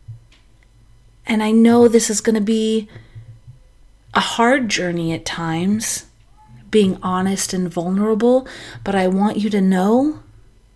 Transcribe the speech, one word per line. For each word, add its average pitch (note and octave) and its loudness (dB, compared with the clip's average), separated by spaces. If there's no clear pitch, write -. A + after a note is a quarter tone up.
And G#3+ -2
I G#3+ -2
know A#3 6
this A3+ 2
is G#3 -4
gonna A3+ 0
be A3 -2
a - 0
hard A#3+ 0
journey E3+ -2
at - -8
times, F3 -4
being F#3+ 2
honest F#3+ -2
and F3+ -4
vulnerable, G#3+ 0
but G3 -4
I F#3+ 2
want F#3+ 0
you G#3+ -2
to G#3 0
know G#3 2